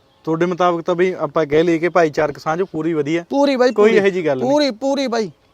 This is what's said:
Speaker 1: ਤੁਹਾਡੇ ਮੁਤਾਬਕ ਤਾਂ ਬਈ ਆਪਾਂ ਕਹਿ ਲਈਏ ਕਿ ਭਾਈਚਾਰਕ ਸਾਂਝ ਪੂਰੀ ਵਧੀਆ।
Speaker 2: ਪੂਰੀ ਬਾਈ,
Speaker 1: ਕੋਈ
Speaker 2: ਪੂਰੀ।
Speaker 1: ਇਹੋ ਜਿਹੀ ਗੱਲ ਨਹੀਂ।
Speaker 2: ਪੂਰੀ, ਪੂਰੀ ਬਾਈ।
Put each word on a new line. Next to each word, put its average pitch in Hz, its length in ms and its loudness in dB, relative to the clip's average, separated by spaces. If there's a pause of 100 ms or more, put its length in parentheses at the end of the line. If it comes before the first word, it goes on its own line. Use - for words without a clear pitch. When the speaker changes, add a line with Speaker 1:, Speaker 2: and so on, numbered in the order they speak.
(240)
Speaker 1:
ਤੁਹਾਡੇ 165 220 -2
ਮੁਤਾਬਕ 175 360 0
ਤਾਂ 175 140 -2
ਬਈ 180 180 0
ਆਪਾਂ 156 320 -2
ਕਹਿ 151 180 2
ਲਈਏ 170 140 2
ਕਿ 170 120 0
ਭਾਈਚਾਰਕ 156 480 0
ਸਾਂਝ 165 260 -4
ਪੂਰੀ 160 300 -4
ਵਧੀਆ। 160 360 -2
Speaker 2:
ਪੂਰੀ 277 260 2
ਬਾਈ, 247 160 2
Speaker 1:
ਕੋਈ 214 180 4
Speaker 2:
ਪੂਰੀ। 190 80 4
Speaker 1:
ਇਹੋ 196 120 4
ਜਿਹੀ 180 160 -2
ਗੱਲ 139 140 0
ਨਹੀਂ। 240 120 0
Speaker 2:
ਪੂਰੀ, 285 200 2
ਪੂਰੀ 269 360 -2
ਬਾਈ। 220 240 -4 (220)